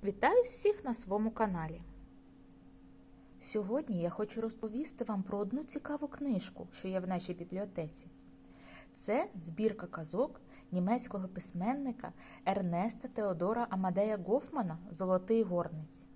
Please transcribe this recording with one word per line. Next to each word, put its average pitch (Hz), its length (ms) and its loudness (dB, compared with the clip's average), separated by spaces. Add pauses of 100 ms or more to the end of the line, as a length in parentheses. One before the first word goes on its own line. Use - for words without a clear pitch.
Вітаю 269 380 6
всіх - 440 2
на 247 80 0
своєму 214 380 0
каналі. 170 500 0 (1600)
Сьогодні 214 600 0
я 170 80 2
хочу 208 320 -4
розповісти 226 640 -4
вам 196 200 0
про 190 140 -2
одну 208 260 0
цікаву 294 440 -4
книжку, 269 640 -2
що - 160 -8
є 190 120 2
в 185 80 -4
нашій 180 260 -2
бібліотеці. 175 760 -6 (840)
Це 294 420 2
збірка 175 520 0
казок 185 540 -2 (300)
німецького 190 560 0
письменника 233 840 -4 (320)
Ернеста 190 640 0
Теодора 208 600 2
Амадея 190 480 4
Гофмана 196 600 0 (140)
«Золотий 185 520 4
горниць». 170 640 -2 (100)